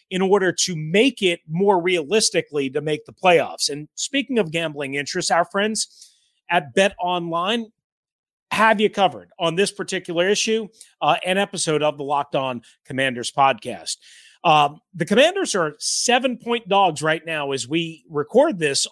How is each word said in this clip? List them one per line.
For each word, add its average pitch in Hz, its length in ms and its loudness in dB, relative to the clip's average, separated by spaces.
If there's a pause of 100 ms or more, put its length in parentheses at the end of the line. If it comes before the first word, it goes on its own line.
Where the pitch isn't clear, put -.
in 185 120 -2
order 190 300 4
to - 240 -2
make 185 460 0
it 175 260 0
more 185 320 2
realistically 165 920 0
to 143 100 -4
make 151 240 -4
the 139 80 -20
playoffs. 165 560 2
And 147 260 -10
speaking 269 440 -4
of 160 120 0
gambling 147 440 -6
interests, 143 340 -4
our 170 160 2
friends - 680 -6 (340)
at 160 240 -2
BetOnline 180 920 -2 (840)
have 220 300 4
you 208 80 4
covered 117 480 -2
on 170 180 0
this 190 160 0
particular 180 560 -4
issue, 220 420 0 (320)
uh, 156 220 4
an 185 140 0
episode 165 460 -2
of 151 140 0
the 147 60 -8
Locked 143 320 -4
On 131 260 -4 (220)
Commanders 127 480 -4
podcast. 120 680 0 (460)
Um, 151 360 4 (140)
the 170 120 -6
Commanders 311 480 2
are 160 260 -2
seven-point 240 880 -2
dogs 185 320 2
right 160 240 -2
now 151 260 -6
as 127 160 -6
we 160 420 -4
record 202 480 2
this 147 340 -2